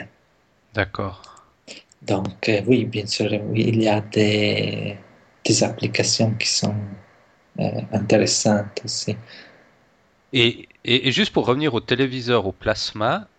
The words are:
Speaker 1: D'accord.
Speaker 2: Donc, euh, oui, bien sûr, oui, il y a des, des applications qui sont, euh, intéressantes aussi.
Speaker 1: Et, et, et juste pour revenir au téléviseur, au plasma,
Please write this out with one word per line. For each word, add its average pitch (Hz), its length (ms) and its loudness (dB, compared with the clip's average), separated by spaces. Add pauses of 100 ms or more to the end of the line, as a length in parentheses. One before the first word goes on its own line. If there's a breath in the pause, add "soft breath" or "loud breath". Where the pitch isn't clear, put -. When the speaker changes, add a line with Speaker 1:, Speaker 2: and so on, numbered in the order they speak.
(720)
Speaker 1:
D'accord. 98 480 -4 (800 loud breath)
Speaker 2:
Donc, 98 480 -2
euh, 104 160 2
oui, 117 200 4
bien 104 200 -6
sûr, 107 240 -2 (220)
oui, 110 180 2
il 113 140 2
y 110 40 4
a 104 140 2
des, 104 960 0 (480)
des 110 180 4
applications - 680 0
qui 110 180 -2
sont, - 260 -2 (840)
euh, - 40 0 (300)
intéressantes 104 920 2
aussi. - 320 -6 (1200 loud breath)
Speaker 1:
Et, 117 320 2 (160)
et, 123 240 2
et 131 40 2
juste 185 200 2
pour 139 140 2
revenir 131 300 2
au 113 40 2
téléviseur, 123 680 0
au 95 40 -4
plasma, 113 760 -2 (120)